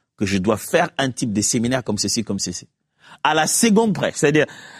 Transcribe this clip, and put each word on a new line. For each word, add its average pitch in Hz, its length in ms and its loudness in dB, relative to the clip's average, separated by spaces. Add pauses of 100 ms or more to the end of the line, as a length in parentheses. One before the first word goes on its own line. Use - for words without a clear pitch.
(180)
que 107 80 -2
je 98 120 0
dois 101 200 2
faire 170 400 0
un 135 140 -2
type 117 220 -4
de 104 80 0
séminaire 123 420 -2
comme 107 140 -4
ceci, 104 260 -2
comme 98 160 -6
ceci. - 280 -8 (560)
À 151 100 2
la 156 140 2
seconde 220 460 2
près, 135 220 -2
c'est-à-dire 147 320 2 (320)